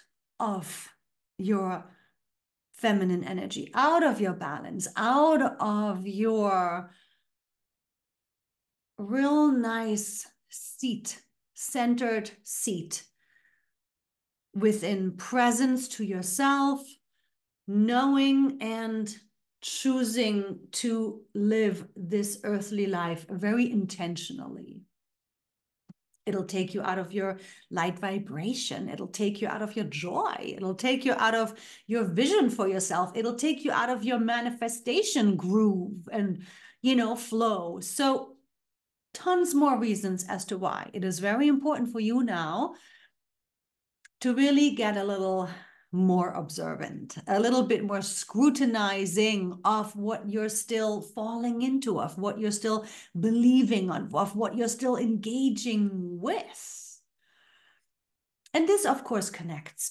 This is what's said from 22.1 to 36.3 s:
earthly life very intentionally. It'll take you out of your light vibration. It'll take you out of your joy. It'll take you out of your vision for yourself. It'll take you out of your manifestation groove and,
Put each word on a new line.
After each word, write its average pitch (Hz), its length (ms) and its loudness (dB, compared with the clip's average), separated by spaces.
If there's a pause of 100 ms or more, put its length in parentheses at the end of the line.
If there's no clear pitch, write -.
earthly 202 420 -2
life 175 420 -4
very 214 420 0
intentionally. - 1120 -6 (1400)
It'll 196 200 -2
take 185 280 -4
you 202 80 -4
out 185 180 -4
of 180 140 -8
your 190 260 -4 (320)
light 175 280 -2
vibration. 202 920 -6
It'll - 200 -8
take 208 340 -2
you 214 60 -2
out - 120 -4
of 208 160 -6
your 214 80 -4
joy. 175 720 -4
It'll 190 180 -4
take 262 300 0
you 269 80 2
out 220 220 2
of 220 180 0 (340)
your 226 180 0
vision 262 440 4
for 220 200 0
yourself. 185 460 0
It'll 233 200 -2
take 302 300 -2
you 285 60 0
out 240 200 0
of 226 120 -2
your 240 160 0
manifestation 233 1200 0
groove 185 760 0
and, 202 320 -2 (380)